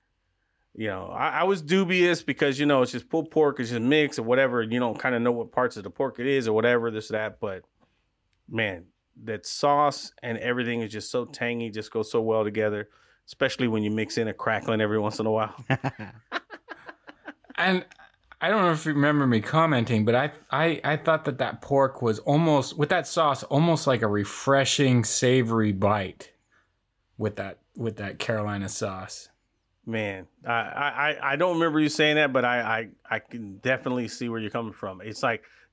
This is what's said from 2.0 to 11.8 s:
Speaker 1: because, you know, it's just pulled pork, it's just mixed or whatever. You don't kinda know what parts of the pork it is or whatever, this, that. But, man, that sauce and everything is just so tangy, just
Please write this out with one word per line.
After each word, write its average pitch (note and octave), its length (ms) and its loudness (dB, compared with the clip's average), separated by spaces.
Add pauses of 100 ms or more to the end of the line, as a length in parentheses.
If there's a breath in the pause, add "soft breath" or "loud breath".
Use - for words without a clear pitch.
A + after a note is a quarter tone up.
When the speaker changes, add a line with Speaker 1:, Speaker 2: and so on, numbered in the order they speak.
Speaker 1:
because, C#3 380 0
you D3 60 2
know, C#3 160 4
it's B2 100 -2
just B2 160 -10
pulled D#3+ 240 -4
pork, D3+ 260 2
it's A#2 120 -4
just A#2+ 120 -2
mixed C#3+ 380 2
or - 20 -2
whatever. B2 400 2
You A2+ 160 -2
don't A#2+ 240 -2
kinda B2+ 160 0
know A#2+ 140 2
what A#2 180 -6
parts B2+ 260 -2
of G#2 60 -12
the F#2+ 80 -10
pork C3 300 -4
it B2+ 80 -2
is C3+ 180 0
or A2 60 2
whatever, A#2 400 2
this, G#2+ 160 -8
that. G#2+ 320 -6
But, F#2+ 240 -8 (840)
man, G2+ 360 -4 (400)
that A2 200 -8
sauce C#3+ 680 0 (100)
and A#2 160 -6
everything A#2+ 420 -2
is G#2+ 120 -6
just G#2+ 180 -8
so B2 160 -2
tangy, A#2+ 440 -6
just G#2+ 200 -10